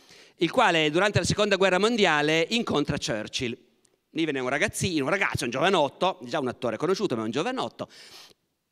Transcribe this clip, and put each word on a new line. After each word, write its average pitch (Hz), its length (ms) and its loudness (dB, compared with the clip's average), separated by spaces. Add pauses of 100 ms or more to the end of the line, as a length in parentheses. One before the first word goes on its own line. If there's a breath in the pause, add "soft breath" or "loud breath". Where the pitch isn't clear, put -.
(400 loud breath)
il 165 100 0
quale 170 400 2
durante 190 300 2
la 175 40 0
seconda 202 320 0
guerra 180 220 4
mondiale 165 720 2
incontra 147 480 -2
Churchill. 117 580 -6 (540)
Niven 156 260 -2
è 131 40 -2
un 127 100 -2
ragazzino, 165 540 0
un 139 60 0
ragazzo, 175 340 0
un 123 60 -4
giovanotto, 170 720 0
già 131 160 -4
un 131 80 -2
attore 113 280 -4
conosciuto, 175 400 -2
ma 110 60 -2
un 110 80 -4
giovanotto, 151 580 -6 (840 loud breath)